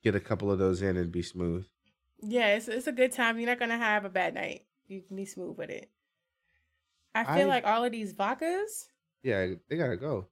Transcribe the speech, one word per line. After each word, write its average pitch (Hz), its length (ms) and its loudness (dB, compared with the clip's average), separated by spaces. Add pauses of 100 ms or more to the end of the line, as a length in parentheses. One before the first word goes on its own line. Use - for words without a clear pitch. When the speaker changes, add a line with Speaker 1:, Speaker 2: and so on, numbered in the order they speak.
Speaker 1:
get 104 120 4
a 98 40 4
couple 101 320 0
of 95 80 2
those 95 220 4
in 98 160 2
and 87 140 -2
be 87 120 -2
smooth. 90 420 -4 (560)
Speaker 2:
Yeah, 214 340 2
it's, 220 120 -4
it's 247 200 -4
a 302 40 -2
good 254 200 4
time. 226 280 2
You're 233 100 -2
not 247 100 0
gonna 233 180 0
have 208 280 2
a 196 40 -6
bad 185 240 0
night. - 320 -6 (220)
You 190 140 -12
can 190 140 -14
be 190 100 -6
smooth 180 320 -10
with - 120 -8
it. - 200 -12 (1200)
I 220 100 2
feel - 240 4
Speaker 1:
I 277 80 4
Speaker 2:
like 240 100 0
all 226 180 2
of 247 80 0
these 214 220 -6
vodkas, 339 760 -2 (360)
Speaker 1:
Yeah, 95 300 0 (160)
they 151 80 -2
gotta 135 200 0
go. 113 340 -4